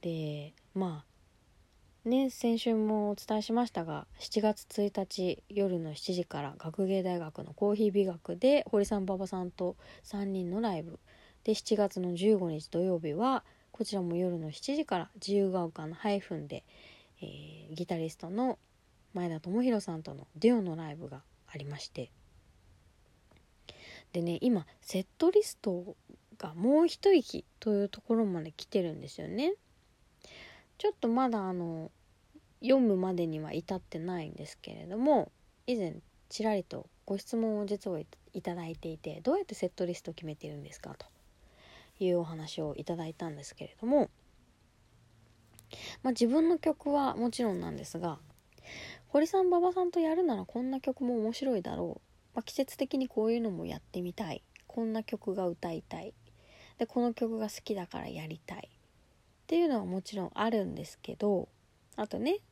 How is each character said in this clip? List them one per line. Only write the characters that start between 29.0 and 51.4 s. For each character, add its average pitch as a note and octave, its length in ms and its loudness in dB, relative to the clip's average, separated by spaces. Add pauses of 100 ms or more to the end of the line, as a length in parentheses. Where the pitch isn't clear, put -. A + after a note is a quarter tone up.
で C#3 80 -12
す - 120 -14
よ D#3 80 -8
ね。 C#4 260 0 (1300)
ち G#4 40 2
ょ G#4+ 40 4
っ - 100 -6
と B3+ 60 0
ま A#3+ 240 2
だ G3+ 180 0
あ F#3 40 -2
の、 E3+ 400 -6 (680)
読 C4 200 6
む G#3+ 160 6
ま F#3 180 2
で E3+ 140 0
に D#3 100 -4
は D#3 140 -6
至 E3+ 220 -4
っ F#3 40 -4
て - 220 -10
な F3 200 -4
い D#3 100 -8
ん - 40 -14
で D3 100 -12
す - 160 -16
け - 140 -14
れ F2+ 120 -14
ど F#3+ 120 -6
も、 B3+ 320 6 (380)
以 B3 80 0
前 E3+ 180 -2 (340)
ち - 140 -8
ら G#3+ 120 2
り F#3 100 0
と - 240 -12 (180)
ご G3 120 -2
質 - 180 -6
問 A3 240 0
を G#3 60 -2
実 G3+ 240 -4
は E3 100 -2 (320)
い F3+ 100 -8
た F3 140 -4
だ E3+ 100 -8
い D#3+ 80 -6
て E3 140 -10
い D#3+ 100 -8
て、 D#3 240 -10
「ど C#4 120 2
う - 20 2
や G4+ 80 0
っ - 20 -10
て - 80 -10
セ - 120 -2
ッ - 20 0
ト - 180 -2
リ F3 80 -2
ス - 80 -12
ト - 80 -10
を D#3+ 40 -10
決 E3 120 -12
め D3+ 80 -8
て D3+ 140 -12
る D3+ 80 -10
ん C#3+ 60 -12
で D3 100 -16
す - 100 -18
か？」 - 160 -12
と - 80 -18 (960)
い F#3 100 2
う F3 80 4
お E3+ 60 2
話 D#3+ 360 -8
を D3+ 160 -4
い D3 80 -10
た E3+ 120 -4
だ E3 100 -6
い D#3+ 80 -8
た E3+ 140 -8
ん D3 80 -8
で C#3+ 80 -14
す - 100 -16
け D3+ 140 -12
れ - 120 -20
ど A3 60 -6
も、 C4 240 4 (1900)
ま C4 60 0
あ、 B3+ 40 2
自 A#3+ 140 4
分 D#4+ 220 6
の E4+ 100 4
曲 C#4+ 340 0
は C#4+ 240 2
も A#3 140 0
ち A#3+ 120 -4
ろ G#3+ 100 2
ん F3 80 -2
な E3+ 100 -4
ん D3 60 -6
で C#3+ 80 -8
す E3 140 -10
が、 E3+ 200 -4 (880)
堀 D4+ 180 6
さ F#4+ 140 2
ん、 F#4 60 6
馬 F4 140 6
場 F4+ 120 4
さ F#4 120 2
ん F4 60 2
と F4 100 2
や D#4+ 140 4
る F4+ 100 4
な C4 120 2
ら F#3+ 80 -4
こ - 160 -4
ん B3+ 100 -2
な C4+ 100 -2
曲 C4 240 -2
も A#3+ 140 2
面 A3 140 2
白 C4 240 0